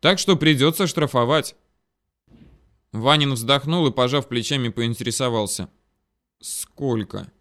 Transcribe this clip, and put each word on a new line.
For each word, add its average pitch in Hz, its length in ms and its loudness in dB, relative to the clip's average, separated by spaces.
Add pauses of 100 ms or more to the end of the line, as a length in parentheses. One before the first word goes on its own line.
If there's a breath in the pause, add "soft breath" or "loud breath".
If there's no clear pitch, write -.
Так 190 180 4
что 190 180 2
придется 151 500 2
штрафовать». 139 680 0 (1400)
Ванин 139 420 2
вздохнул 139 520 0
и, 127 60 2
пожав 127 340 0
плечами, 120 440 -2
поинтересовался: 117 960 -4 (720)
«Сколько?» 110 920 -6 (100)